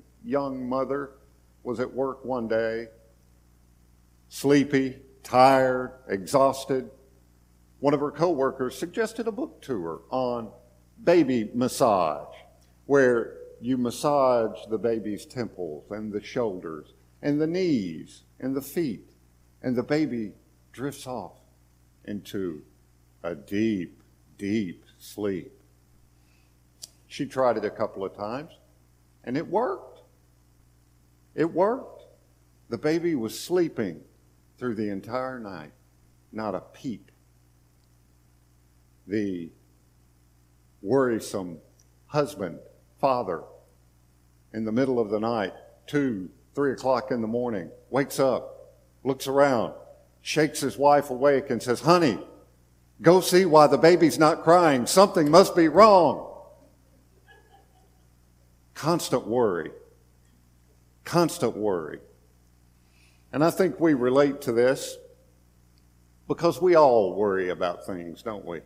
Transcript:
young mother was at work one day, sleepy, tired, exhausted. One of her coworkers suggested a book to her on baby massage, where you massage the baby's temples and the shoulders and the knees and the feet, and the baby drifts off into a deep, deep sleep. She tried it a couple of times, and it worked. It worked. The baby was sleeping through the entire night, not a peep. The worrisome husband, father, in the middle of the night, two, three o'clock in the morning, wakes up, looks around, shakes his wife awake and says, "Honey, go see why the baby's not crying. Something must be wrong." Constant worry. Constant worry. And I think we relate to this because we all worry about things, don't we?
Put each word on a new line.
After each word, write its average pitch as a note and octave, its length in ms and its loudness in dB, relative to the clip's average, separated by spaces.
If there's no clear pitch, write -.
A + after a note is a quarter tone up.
young C3 440 -6
mother C3+ 440 -4
was A#2 160 -6
at B2 140 -6
work C3 320 -6
one A#2+ 220 -6
day, A2+ 400 -2
sleepy, C3+ 720 0
tired, B2+ 720 4
exhausted. B2+ 800 0
One C#3+ 140 2
of C#3+ 60 2
her C#3+ 120 -4
coworkers C3 640 0
suggested A3 500 -6
a A3+ 40 -6
book B3+ 320 -10
to A2+ 180 -6
her E2 180 -8
on B2 420 -4
baby C3 500 2
massage, G2 800 0
where B2+ 520 2
you B2 160 -2
massage B2 920 0
the A2 80 -4
baby's G#2 480 -4
temples F2+ 640 -10
and G#2+ 200 -10
the G2+ 100 -6
shoulders F2+ 720 -8
and D3 180 -2
the D#3 80 -2
knees C#3+ 760 -4
and C3+ 160 -6
the C#3 60 -6
feet, C3+ 480 -8
and B2 140 -4
the A#2+ 80 -2
baby B2 500 -4
drifts C3 340 -12
off A2 320 -12
into F#2+ 560 -8
a E2+ 120 -6
deep, G2+ 680 -4
deep G2 480 -6
sleep. G2 540 -8
She - 160 -8
tried B2 320 2
it G#2 80 -4
a G2+ 40 0
couple G2 340 -6
of F#2 120 -8
times, A#2+ 360 -10
and B2 140 -6
it D#3 100 -6
worked. A#3+ 540 -6
It D#3+ 180 -2
worked. G#3+ 500 -2
The A2+ 100 -8
baby D#3+ 380 -2
was A2 240 -6
sleeping B2 640 -4
through B2 180 -6
the G#2 140 -4
entire A#2+ 500 -8
night, F2 320 -14
not G#2+ 200 -6
a F2+ 60 -4
peep. - 520 -14
The F#2+ 440 -4
worrisome G#2 800 -2
husband, G2+ 520 -4
father, A#2 440 -2
in A2 120 -8
the G#2+ 80 -6
middle B2+ 260 0
of G#2+ 100 -2
the G#2 100 -2
night, A2 340 -4
two, A#2+ 440 -4
three C#3 180 -2
o'clock B2 380 -2
in A#2+ 100 -2
the A2 60 -4
morning, A2+ 440 -6
wakes C3+ 300 -2
up, - 560 -2
looks C3 220 -4
around, C3+ 460 2
shakes - 380 -2
his C3 180 -4
wife C#3+ 320 4
awake C3 420 2
and A2+ 120 -4
says, A#2+ 160 0
"Honey, D3+ 400 4
go F3 200 8
see F3+ 240 4
why D3+ 220 8
the C#3 100 4
baby's D#3+ 420 6
not D#3 240 4
crying. D#3+ 420 6
Something F#3+ 460 4
must F#3 240 8
be E3 140 4
wrong." F3+ 560 6
Constant D3 520 -2
worry. G2 460 0
Constant D3 540 -2
worry. F2+ 420 -4
And C3+ 100 0
I E3+ 60 4
think E3+ 300 -2
we D#3 160 4
relate C3+ 460 2
to B2 100 -4
this B2 460 0
because D#3+ 340 -2
we F3+ 140 4
all A#2 400 4
worry F#2+ 340 0
about F2 380 -6
things, F2 340 -12
don't G#2 240 -12
we? E2 200 -12